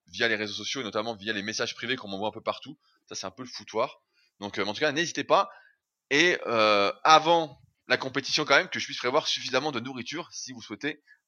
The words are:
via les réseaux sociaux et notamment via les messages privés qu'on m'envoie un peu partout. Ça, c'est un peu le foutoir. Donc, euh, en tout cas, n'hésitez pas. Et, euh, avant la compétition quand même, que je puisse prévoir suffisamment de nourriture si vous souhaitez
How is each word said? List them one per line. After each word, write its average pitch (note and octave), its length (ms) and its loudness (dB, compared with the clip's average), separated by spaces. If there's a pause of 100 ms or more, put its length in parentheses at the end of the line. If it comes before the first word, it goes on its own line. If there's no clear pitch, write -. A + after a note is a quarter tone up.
via G#2+ 220 0
les A2 80 0
réseaux G#2 160 -4
sociaux G#2 260 -8
et B2 60 -6
notamment G#2+ 300 -4
via G2+ 180 -6
les G2+ 80 -4
messages A2 340 -6
privés B2 220 -4
qu'on A#2 100 -12
m'envoie G2 220 -4
un - 20 -12
peu A2+ 80 -14
partout. A#2+ 380 -8 (320)
Ça, - 60 -12
c'est - 120 -8
un F#2+ 40 -12
peu B2+ 120 -14
le B2+ 60 -16
foutoir. A2+ 500 -6 (400)
Donc, G2+ 180 -4
euh, G#2 60 2
en G2+ 80 -2
tout G2+ 80 -6
cas, D3+ 140 0
n'hésitez D3 320 -2
pas. F#3 240 4 (600)
Et, E3 280 4 (100)
euh, G#2+ 460 4 (100)
avant D#3 560 6 (300)
la B2 80 2
compétition C3+ 480 -2
quand C#3 100 6
même, F3+ 140 4
que A#2 100 -6
je G#2+ 60 -6
puisse C#3 140 -10
prévoir C3 280 0
suffisamment C3 460 -2
de - 80 -4
nourriture C3+ 500 -10
si - 220 -12
vous A2+ 80 -16
souhaitez C#3 400 -8 (260)